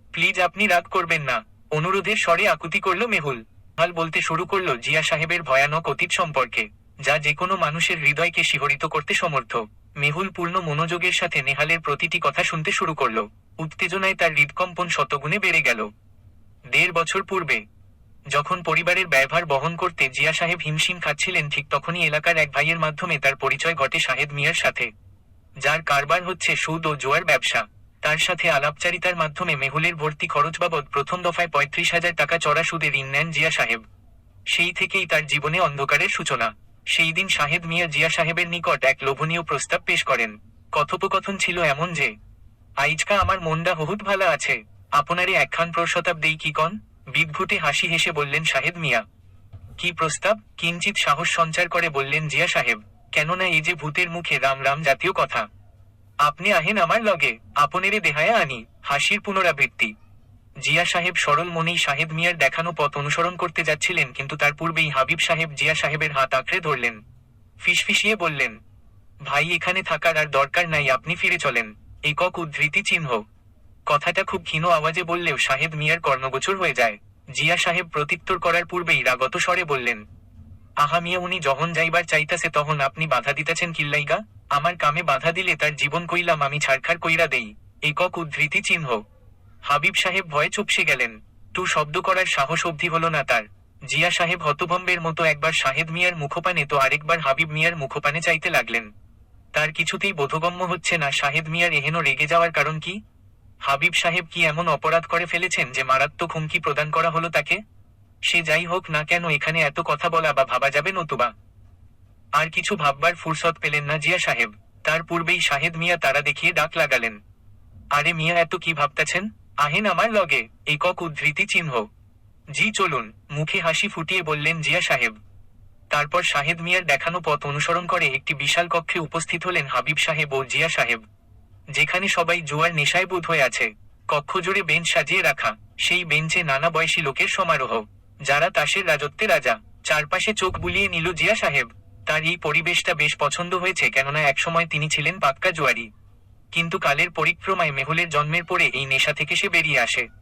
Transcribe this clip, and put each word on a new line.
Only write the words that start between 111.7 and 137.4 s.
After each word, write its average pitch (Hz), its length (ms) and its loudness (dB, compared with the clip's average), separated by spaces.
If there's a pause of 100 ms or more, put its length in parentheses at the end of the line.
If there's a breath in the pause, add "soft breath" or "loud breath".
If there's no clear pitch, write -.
আর 156 180 2
কিছু 185 260 -2
ভাববার 147 380 2
ফুরসত 160 460 -2
পেলেন 147 240 -2
না 151 140 -2
জিয়া 170 200 0
সাহেব। 120 340 0 (320)
তার 170 180 0
পূর্বেই 170 380 0
শাহেদ 160 360 0
মিয়া 170 200 0
তারা 143 240 2
দেখিয়ে 170 320 -2
ডাক 156 240 0
লাগালেন, 120 440 0 (720)
"আরে 156 220 2
মিয়া, 170 280 2
এত 165 160 2
কি 165 180 -2
ভাবতাছেন? 156 540 0 (280)
আহেন 165 300 0
আমার 196 260 2
লগে।" 147 360 2 (180)
একক 175 360 0
উদ্ধৃতি 151 440 -2
চিহ্ন। 143 420 0 (640)
"জি 220 200 0
চলুন," 143 420 -2 (180)
মুখে 156 300 -2
হাসি 165 280 0
ফুটিয়ে 180 340 -2
বললেন 156 380 -2
জিয়া 160 200 0
সাহেব। - 360 0 (760)
তারপর 147 320 2
শাহেদ 165 380 0
মিয়ার 175 260 0
দেখানো 165 380 0
পথ 147 220 0
অনুসরণ 165 400 -2
করে 170 200 0
একটি 135 280 -2
বিশাল 147 340 0
কক্ষে 170 300 -2
উপস্থিত 165 480 -4
হলেন 170 200 -2
হাবিব 135 300 -2
সাহেব 151 360 -2
ও 135 120 0
জিয়া 151 240 0
সাহেব, 117 360 -2 (640)
যেখানে 180 380 0
সবাই 175 320 2
জুয়ার 156 340 0
নেশায় 170 320 2
বুঁদ 180 200 -4
হয়ে 160 160 2
আছে। 117 320 0 (340)
কক্ষ 151 300 0
জুড়ে 190 240 0
বেঞ্চ 170 260 0
সাজিয়ে 170 340 2
রাখা, 135 340 0 (220)
সেই 175 260 2
বেঞ্চে 160 380 0
নানা 147 280 2
বয়সী 160 320 0
লোকের 151 260 0
সমারোহ, 131 560 0 (380)